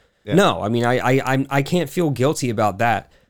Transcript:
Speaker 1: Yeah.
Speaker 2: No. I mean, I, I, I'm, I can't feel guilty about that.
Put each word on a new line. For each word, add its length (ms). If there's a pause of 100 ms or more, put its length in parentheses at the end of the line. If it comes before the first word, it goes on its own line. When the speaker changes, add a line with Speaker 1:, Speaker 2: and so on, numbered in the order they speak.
(240)
Speaker 1:
Yeah. 100
Speaker 2:
No. 280
I 60
mean, 160
I, 140
I, 340
I'm, 180
I 120
can't 260
feel 220
guilty 400
about 280
that. 340 (180)